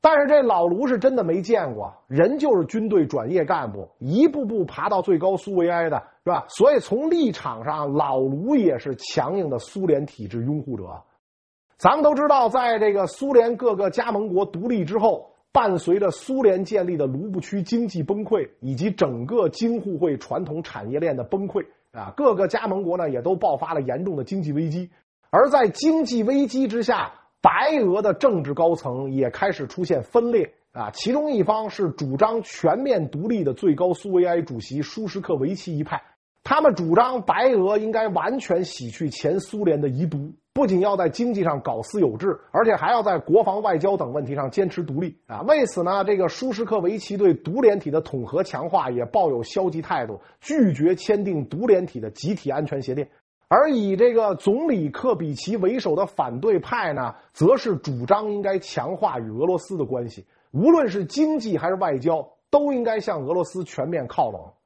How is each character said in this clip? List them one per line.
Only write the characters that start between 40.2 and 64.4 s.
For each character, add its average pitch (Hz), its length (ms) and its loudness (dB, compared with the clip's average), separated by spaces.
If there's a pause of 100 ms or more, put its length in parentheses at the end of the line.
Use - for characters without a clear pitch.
不 285 120 2
仅 185 140 2
要 202 180 2
在 180 100 2
经 240 260 -2
济 196 100 0
上 151 180 0
搞 117 220 -4
私 208 180 -2
有 113 160 2
制， 180 180 0 (160)
而 226 140 2
且 214 100 4
还 160 160 0
要 233 120 2
在 190 160 0
国 196 240 4
防、 196 180 0
外 196 160 0
交 196 180 2
等 147 160 -4
问 135 140 -4
题 135 80 -6
上 139 160 -4
坚 196 180 0
持 180 160 -6
独 143 160 -4
立 170 160 -6 (120)
啊。 110 140 -10
为 277 260 4
此 175 160 -4
呢， 190 200 0
这 202 140 0
个 180 100 2
舒 254 240 -4
什 220 140 -4
克 208 140 -2
维 190 180 0
奇 - 180 -8
对 196 180 4
独 190 280 -4
联 208 180 6
体 143 120 -6
的 156 100 0
统 131 240 -8
合 147 180 -2
强 156 240 -6
化 160 220 0
也 123 160 -2
抱 175 240 2
有 120 140 -2
消 185 260 -2
极 160 120 -6
态 143 260 -4
度， 104 120 -10 (200)
拒 254 340 2
绝 160 220 2
签 208 280 0
订 170 240 -2
独 190 200 -4
联 185 180 6
体 - 140 -10
的 110 100 -8
集 143 240 -4
体 156 160 -6
安 147 160 -2
全 139 160 -6
协 127 140 -4
定。 139 120 -6 (400)
而 269 220 6
以 208 260 0
这 233 180 6
个 220 220 2
总 233 320 0
理 175 220 0
克 247 240 -2
比 156 220 -4
奇 208 220 -6
为 208 200 0
首 180 180 0
的 190 100 0
反 127 340 -4
对 202 180 2
派 202 360 -2
呢， 127 200 -4 (200)
则 196 220 6
是 220 220 -2
主 123 280 -6
张 208 260 2
应 208 100 -4
该 196 160 -2
强 165 380 -6
化 175 240 -2
与 110 100 -8
俄 117 160 -2
罗 180 140 2
斯 190 180 -10
的 143 80 -2
关 120 240 -6
系， 98 160 -20 (260)
无 214 200 4
论 311 180 4
是 185 160 -4
经 311 320 0
济 220 200 -4
还 151 100 -2
是 190 80 0
外 165 240 -2
交， 156 280 -2 (220)
都 285 240 2
应 247 80 0
该 226 180 0
向 190 240 -4
俄 143 100 -2
罗 180 100 2
斯 185 200 -6
全 151 240 -6
面 160 200 -4
靠 127 240 -2
拢。 98 200 -14 (140)